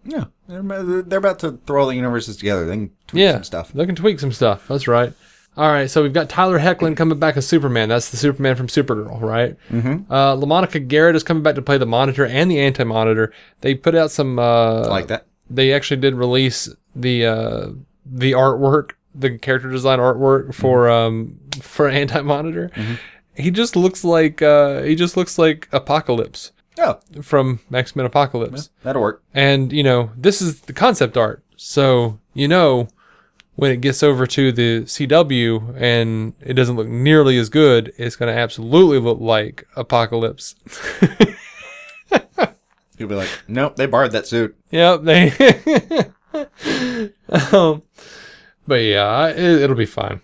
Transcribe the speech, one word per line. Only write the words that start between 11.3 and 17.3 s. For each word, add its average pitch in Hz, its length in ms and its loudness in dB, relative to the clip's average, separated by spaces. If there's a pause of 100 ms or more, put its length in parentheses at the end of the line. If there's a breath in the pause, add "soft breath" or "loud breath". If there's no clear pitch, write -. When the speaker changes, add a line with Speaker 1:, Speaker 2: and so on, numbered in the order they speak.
Speaker 2:
back 147 140 2
to 135 60 -6
play 139 160 0
the 127 60 0
Monitor 131 400 0
and 135 240 0
the 156 120 0
Anti-Monitor. 113 720 0 (280 soft breath)
They 135 140 -2
put 165 220 0
out 156 160 2
some, 131 260 -2
uh, 117 440 2
Speaker 1:
I 113 40 -2
like 95 220 -4
that. 113 180 -8 (240)
Speaker 2:
they 131 220 2
actually 139 280 -2
did 135 140 2
release 123 540 -2 (260)
the, 120 320 -2
uh, 110 420 -4 (380)